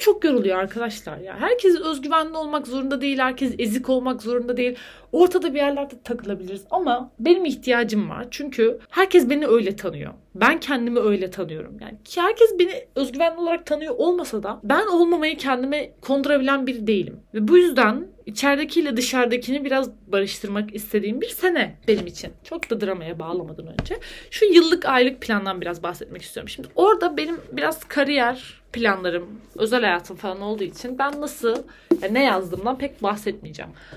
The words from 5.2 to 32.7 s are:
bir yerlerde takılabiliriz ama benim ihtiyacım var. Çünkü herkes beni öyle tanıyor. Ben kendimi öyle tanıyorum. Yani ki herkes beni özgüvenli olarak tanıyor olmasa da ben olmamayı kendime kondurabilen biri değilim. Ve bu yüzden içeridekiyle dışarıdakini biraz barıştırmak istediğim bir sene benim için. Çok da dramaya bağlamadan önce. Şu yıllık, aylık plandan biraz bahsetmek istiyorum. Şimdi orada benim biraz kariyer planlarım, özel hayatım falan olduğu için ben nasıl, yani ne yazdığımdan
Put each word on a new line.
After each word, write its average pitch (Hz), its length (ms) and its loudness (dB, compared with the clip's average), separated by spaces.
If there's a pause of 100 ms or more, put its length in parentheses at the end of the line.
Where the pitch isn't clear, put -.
bir 294 40 -2
yerlerde 285 360 -2 (100)
takılabiliriz 196 640 -8
ama 262 480 0
benim 349 260 4
ihtiyacım 233 640 0
var. - 200 -10
Çünkü 254 480 0 (120)
herkes 359 400 6
beni 294 160 0
öyle 208 300 2
tanıyor. 156 360 -8 (220)
Ben 247 260 4
kendimi 240 400 -2
öyle 196 300 0
tanıyorum. 180 500 -10
Yani 214 140 -16 (100)
ki - 160 -6
herkes 440 380 4
beni 359 260 0 (100)
özgüvenli 277 440 0
olarak 339 280 -2
tanıyor 302 320 -4
olmasa 302 440 0
da 202 200 -8
ben 302 240 2
olmamayı 339 500 2
kendime 269 640 -2
kondurabilen 277 640 2
biri 233 200 -4
değilim. 208 340 0 (140)
Ve 214 140 0
bu 349 100 8
yüzden 269 480 4 (200)
içeridekiyle 285 680 0
dışarıdakini 247 680 0
biraz 269 260 0 (160)
barıştırmak 202 680 -2
istediğim 214 460 -2
bir 453 80 -4
sene 330 500 -2 (100)
benim 202 180 2
için. - 260 -14 (120)
Çok - 260 -10
da 220 100 -2
dramaya 175 380 -6
bağlamadan 165 480 -10
önce. 349 320 -8 (320)
Şu - 140 2
yıllık, 330 420 6
aylık 262 340 2
plandan 196 400 -2
biraz 170 220 -6
bahsetmek 175 400 -10
istiyorum. - 260 -12
Şimdi - 260 -14
orada 349 420 4
benim 311 240 -4 (120)
biraz 302 320 -4
kariyer 269 800 0 (100)
planlarım, 185 680 -2 (160)
özel 226 240 2
hayatım 180 360 0
falan 190 240 -8
olduğu 208 240 -4
için 247 340 -8
ben 285 220 -2
nasıl, 247 360 -4 (460)
yani 202 120 -2
ne 269 100 4
yazdığımdan 190 540 0